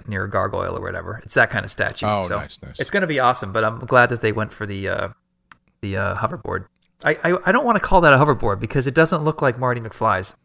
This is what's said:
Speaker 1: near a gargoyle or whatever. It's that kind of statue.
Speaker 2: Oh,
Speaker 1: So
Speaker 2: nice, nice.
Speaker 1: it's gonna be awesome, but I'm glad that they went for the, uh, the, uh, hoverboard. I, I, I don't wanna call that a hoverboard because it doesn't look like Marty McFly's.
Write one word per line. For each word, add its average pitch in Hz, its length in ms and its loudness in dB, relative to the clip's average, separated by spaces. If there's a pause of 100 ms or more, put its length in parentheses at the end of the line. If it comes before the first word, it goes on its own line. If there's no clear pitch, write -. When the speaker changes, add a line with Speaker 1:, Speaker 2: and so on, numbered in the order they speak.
Speaker 1:
near 98 180 -4
a 98 60 -6
gargoyle 92 480 -2
or - 20 -10
whatever. 90 440 -10
It's - 100 -10
that 117 160 4
kind 104 140 -4
of 101 60 -10
statue. 104 360 -4
Speaker 2:
Oh, 104 160 2
Speaker 1:
So 95 160 -4
Speaker 2:
nice, 73 240 -12
nice. - 180 -10
Speaker 1:
it's 135 100 -6
gonna 196 180 0
be 143 120 -2
awesome, 123 320 2
but 110 120 0
I'm 110 160 -2
glad 123 300 4
that 120 120 -4
they 110 100 2
went 110 200 -4
for - 120 -10
the, 98 240 -6
uh, 98 200 -4 (760)
the, 98 160 -6
uh, 98 180 -2
hoverboard. 101 500 -6 (380)
I, 151 200 2
I, 175 220 2
I 190 60 6
don't 269 120 2
wanna 233 160 2
call 190 220 4
that 151 100 10
a 135 40 10
hoverboard 123 440 2
because 123 260 -2
it 131 80 -2
doesn't 160 300 2
look 151 180 -2
like 123 160 2
Marty 123 220 -2
McFly's. 104 540 -2 (100)